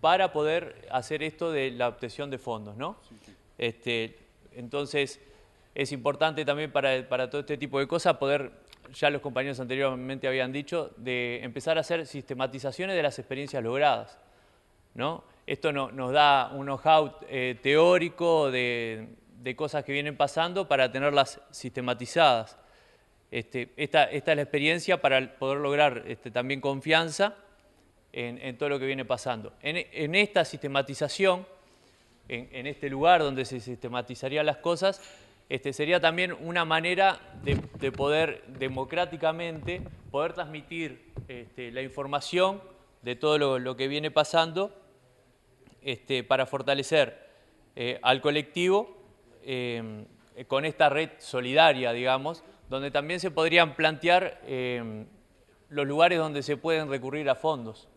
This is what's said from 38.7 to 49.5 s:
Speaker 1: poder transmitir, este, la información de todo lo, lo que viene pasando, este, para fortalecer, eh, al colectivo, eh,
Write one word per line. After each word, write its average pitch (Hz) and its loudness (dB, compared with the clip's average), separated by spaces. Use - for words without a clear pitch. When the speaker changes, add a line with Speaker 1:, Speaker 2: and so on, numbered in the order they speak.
Speaker 1:
poder 160 -2
transmitir, 156 -10
este, 120 -14
la 127 -8
información 143 -2
de 120 -6
todo 151 2
lo, 135 2
lo 127 -4
que 131 -2
viene 147 -4
pasando, 165 2
este, 127 -4
para 131 4
fortalecer, 135 0
eh, 123 -6
al 131 2
colectivo, 175 0
eh, 117 -6